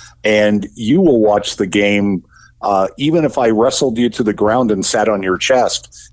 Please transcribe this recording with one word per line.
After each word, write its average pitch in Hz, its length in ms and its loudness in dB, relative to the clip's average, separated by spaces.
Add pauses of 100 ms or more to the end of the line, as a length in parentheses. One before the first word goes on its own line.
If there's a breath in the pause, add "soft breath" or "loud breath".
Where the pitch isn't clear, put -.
(240 loud breath)
and 104 500 0
you 113 280 0
will 139 200 4
watch 104 360 0
the 101 100 -2
game. 101 580 0 (380 soft breath)
Uh, 95 240 0 (100)
even 156 260 0
if 143 140 -2
I 120 140 2
wrestled 120 480 0
you 120 100 2
to 117 140 -4
the 107 100 0
ground 110 380 0
and 95 120 -2
sat 107 240 0
on 104 140 0
your 92 160 -2
chest, - 760 -2